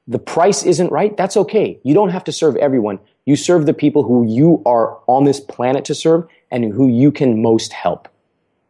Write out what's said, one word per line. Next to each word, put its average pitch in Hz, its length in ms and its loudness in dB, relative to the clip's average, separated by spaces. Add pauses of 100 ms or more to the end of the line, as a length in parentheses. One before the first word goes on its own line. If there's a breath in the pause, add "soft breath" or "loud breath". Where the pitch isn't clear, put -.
the 117 100 -6
price 180 460 -2
isn't 175 260 0
right, 202 260 -2
that's 190 200 -4
okay. 185 480 -2
You 139 100 2
don't 202 140 2
have 180 160 -6
to 156 80 -8
serve 151 240 0
everyone. 113 420 -2 (260)
You 143 120 2
serve 170 300 2
the 151 80 0
people 147 280 0
who 120 240 2
you 143 400 2
are 117 400 0
on 135 180 2
this 139 140 2
planet 127 460 -4
to 151 100 -6
serve 165 320 0 (240 soft breath)
and 117 220 -4
who 131 160 2
you 127 240 2
can 123 280 0
most 113 320 0
help. - 360 -8 (600)